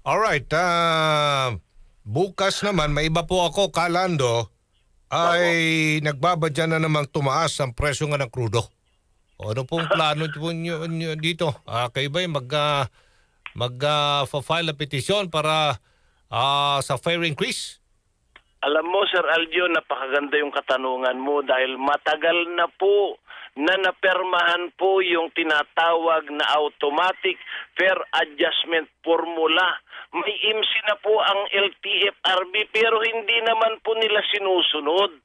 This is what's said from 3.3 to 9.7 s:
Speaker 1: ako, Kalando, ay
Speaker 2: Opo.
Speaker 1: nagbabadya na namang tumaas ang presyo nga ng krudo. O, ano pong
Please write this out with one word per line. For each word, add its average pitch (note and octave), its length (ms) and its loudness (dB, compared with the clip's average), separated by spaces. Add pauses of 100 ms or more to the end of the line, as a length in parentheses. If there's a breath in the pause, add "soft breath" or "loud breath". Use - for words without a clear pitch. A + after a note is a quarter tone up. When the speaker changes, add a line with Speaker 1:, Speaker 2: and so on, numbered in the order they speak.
Speaker 1:
ako, F3+ 320 0
Kalando, E3 800 0 (540)
ay E3+ 400 2 (480)
Speaker 2:
Opo. D3+ 80 -2
Speaker 1:
nagbabadya D#3+ 640 0
na D#3+ 80 0
namang D#3 320 0
tumaas C#3+ 480 0
ang C#3 160 -2
presyo D3 400 -2
nga C#3+ 80 0
ng C#3 80 -2
krudo. A#2 320 -2 (760)
O, - 120 -10
ano A#2 160 -4
pong E3 260 -4